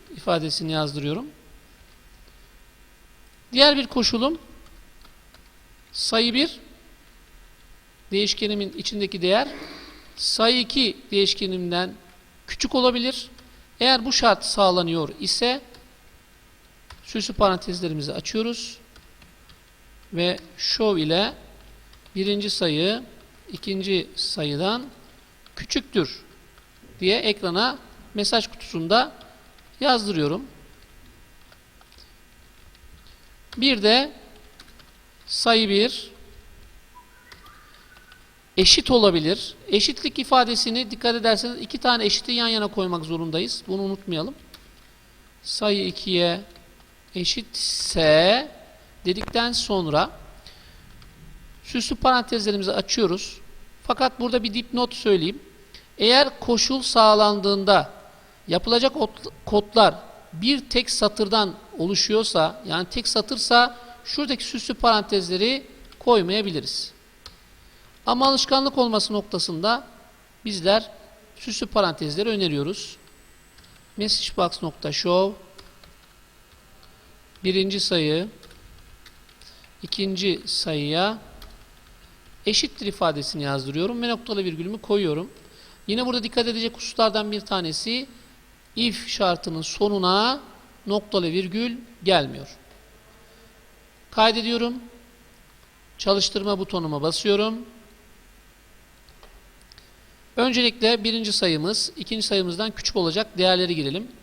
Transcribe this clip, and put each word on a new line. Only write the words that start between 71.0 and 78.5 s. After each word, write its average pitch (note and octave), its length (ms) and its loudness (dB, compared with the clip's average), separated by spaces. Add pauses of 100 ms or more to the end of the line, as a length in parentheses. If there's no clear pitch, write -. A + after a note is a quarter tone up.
süslü - 300 -8
parantezleri F3 640 -2
öneriyoruz. F3 680 -2 (1000)
Message - 400 -2
box F3 260 -2
nokta D#3 300 -8
show F#3 500 0 (2000)
birinci F#3+ 360 0
sayı E3 480 0 (1500)